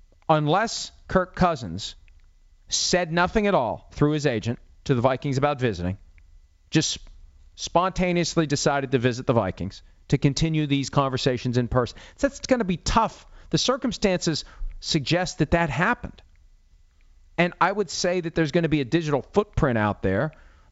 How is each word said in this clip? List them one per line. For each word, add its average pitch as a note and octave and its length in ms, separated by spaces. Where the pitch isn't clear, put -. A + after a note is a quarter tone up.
unless D#3 640
Kirk F#3 260
Cousins A#2+ 600
said F3+ 420
nothing F3+ 360
at G3 80
all A2+ 380
through D3 200
his D3 140
agent A#2 320
to C#3+ 100
the A#2+ 60
Vikings C3 380
about C#3+ 200
visiting, F#2+ 380
just - 300
spontaneously F3 920
decided C#3 460
to C3+ 60
visit A#2+ 280
the C3 60
Vikings F#2+ 500
to C#3+ 100
continue D3+ 480
these C#3 240
conversations B2+ 680
in B2 120
person, A#2+ 280
that's - 220
gonna A#3+ 240
be F3+ 120
tough. - 500
The - 80
circumstances G3 880
suggest E3+ 580
that D3+ 140
that E3+ 180
happened. D#3+ 500
And F3 240
I F3+ 100
would G3+ 160
say F3+ 320
that E3 140
there's D#3+ 180
gonna E3+ 160
be D3 140
a - 20
digital D3 380
footprint D3 560
out G#2+ 240
there G2+ 300